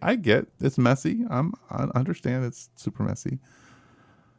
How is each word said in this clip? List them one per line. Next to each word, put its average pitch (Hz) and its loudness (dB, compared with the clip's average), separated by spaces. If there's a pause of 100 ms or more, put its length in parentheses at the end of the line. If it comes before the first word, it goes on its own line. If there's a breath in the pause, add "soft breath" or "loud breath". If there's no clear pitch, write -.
I 240 2
get 123 4 (100)
it's 135 0
messy. 135 2
I'm, 139 0 (180)
I - -2 (100)
understand 131 -2
it's - -10
super - -4
messy, 131 -4 (1000 soft breath)